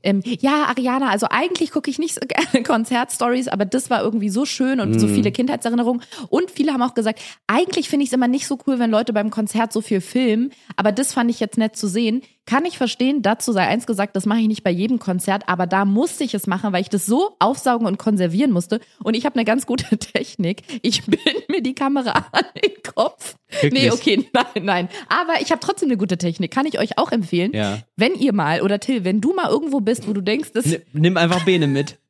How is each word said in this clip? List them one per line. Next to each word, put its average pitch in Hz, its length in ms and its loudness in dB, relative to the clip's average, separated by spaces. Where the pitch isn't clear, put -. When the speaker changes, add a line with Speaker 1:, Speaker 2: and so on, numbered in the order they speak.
Speaker 1:
ähm, 196 200 2
ja, 277 440 0
Ariana, 254 420 0
also 208 200 0
eigentlich 339 420 0
gucke 294 180 -2
ich - 80 -4
nicht 320 160 -2
so - 60 -10
<laughs> 254 80 -8
gerne - 360 0
Konzertstories, 247 840 0
aber 202 160 0
das 254 260 -2
war 240 120 2
irgendwie 208 260 0
so 226 160 0
schön 262 360 0
und - 200 2
so 214 60 6
Speaker 2:
Mhm. 208 80 2
Speaker 1:
viele 208 180 4
Kindheitserinnerungen. 240 720 0
Und 359 220 0
viele 294 220 0
haben 247 100 0
auch 247 120 0
gesagt, 220 260 -2
eigentlich 349 400 0
finde 285 160 0
ich's - 80 -4
immer 254 160 2
nicht 269 180 -2
so 254 200 -4
cool, 262 120 0
wenn 233 120 0
Leute 220 220 2
beim 208 180 0
Konzert 220 420 -2
so 220 80 0
viel 196 200 0
filmen, 240 500 0
aber 208 160 2
das 254 200 -2
fand 233 180 2
ich 226 100 -4
jetzt 214 180 -2
nett 220 180 2
zu 208 120 -2
sehen. 226 340 0
Kann 285 200 2
ich 339 100 -6
verstehen, 262 460 0
dazu 226 300 0
sei 185 140 4
eins 220 200 0
gesagt, 202 300 -2
das 190 100 -2
mache 220 140 2
ich 214 80 2
nicht 214 140 -2
bei 185 80 2
jedem 220 280 0
Konzert, 196 500 -2
aber 180 180 0
da 190 200 2
musste 262 380 0
ich 226 100 -4
es 202 120 -4
machen, 190 280 -2
weil 180 80 2
ich - 80 -6
das 196 160 0
so 302 320 0
aufsaugen 233 480 2
und 196 120 0
konservieren 208 520 2
musste. 185 300 0
Und 233 140 0
ich 240 80 -2
habe 285 120 -2
eine 226 100 2
ganz 240 180 0
gute 240 340 0
<laughs> - 0 -
Technik. - 600 -4
Ich - 240 -2
bind - 420 0
mir 349 140 -2
die 262 120 -4
Kamera 269 380 -2
<laughs> - 200 -2
an - 120 2
den - 200 -2
Kopf. - 420 -4
Speaker 2:
Wirklich? 147 100 4
Speaker 1:
Nee, 233 60 4
okay, 233 400 0
<laughs> - 40 -8
nein, 240 300 0
nein. 180 240 0
Aber 330 320 0
ich 302 120 -2
habe - 80 0
trotzdem 370 280 -2
eine 240 80 2
gute 185 220 -2
Technik, 175 320 -4
kann 269 160 -2
ich 302 120 -4
euch - 200 -2
auch 320 140 0
empfehlen. 185 420 0
Speaker 2:
Ja. 104 240 -2
Speaker 1:
Wenn 254 180 2
ihr 240 200 0
mal, 165 260 0
oder 202 180 0
Till, 233 260 -2
wenn 190 180 0
du 302 100 2
mal 370 160 -2
irgendwo 285 320 0
bist, 214 260 -2
wo 214 60 -4
du 202 80 -2
denkst, 214 320 -2
das 220 140 0
Speaker 2:
Ni-, 160 140 0
nimm 170 240 4
einfach 170 300 2
Bene 175 200 4
mit. 139 320 -2